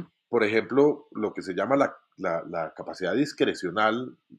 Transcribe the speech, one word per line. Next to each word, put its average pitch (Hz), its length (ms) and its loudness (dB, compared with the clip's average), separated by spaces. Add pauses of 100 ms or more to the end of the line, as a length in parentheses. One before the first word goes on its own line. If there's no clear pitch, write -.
(300)
por 113 160 2
ejemplo, 120 640 2
lo 107 220 -4
que 92 80 -8
se 92 120 -6
llama 104 220 0
la, 139 220 2 (180)
la, 85 340 -2
la 82 240 -6
capacidad 90 400 -6
discrecional, 110 1040 -2 (220)